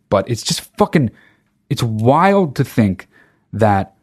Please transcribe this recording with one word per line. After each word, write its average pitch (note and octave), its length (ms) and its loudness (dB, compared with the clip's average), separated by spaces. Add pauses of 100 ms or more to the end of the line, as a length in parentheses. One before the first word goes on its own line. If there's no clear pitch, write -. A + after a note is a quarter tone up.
but G2+ 200 0
it's A#2 140 -6
just - 180 -6 (160)
fucking, E3+ 320 0 (600)
it's - 140 -4
wild C#3+ 760 2
to C#3 80 -2
think G2+ 420 -2 (460)
that G2+ 500 0